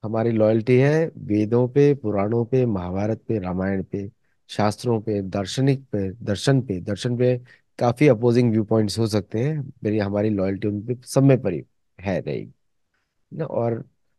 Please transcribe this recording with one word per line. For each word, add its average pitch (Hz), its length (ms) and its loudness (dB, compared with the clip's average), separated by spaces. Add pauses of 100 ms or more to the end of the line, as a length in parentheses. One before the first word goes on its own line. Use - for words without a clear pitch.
हमारी 113 260 0
loyalty 113 460 4
है 151 400 2
वेदों 107 520 0
पे, 143 260 4
पुराणों 110 500 -2
पे, 127 220 0
महाभारत 98 640 -4
पे, 113 100 -2
रामायण 92 440 -2
पे, 98 280 -8 (380)
शास्त्रों 107 520 -2
पे, 101 220 -4
दार्शनिक 101 580 -2
पे, 98 300 -6
दर्शन 117 520 0
पे। 95 180 -6
दर्शन 104 360 -4
पे 123 240 0 (380)
काफी 123 300 2
opposing 120 440 4
व्यू 110 120 2
पॉइंट्स 107 340 0
हो 113 80 0
सकते 104 320 -4
हैं, 143 340 -4 (120)
मेरी, 107 140 0
हमारी 104 320 0
loyalty 98 380 -2
उन 104 180 -6
पे 123 100 -4 (100)
सब 139 160 2
में 139 200 6
परी 82 220 -4 (360)
है, 90 200 -2
रहेगी 60 320 -8 (840)
ना। 151 100 -8
और 117 400 -4 (340)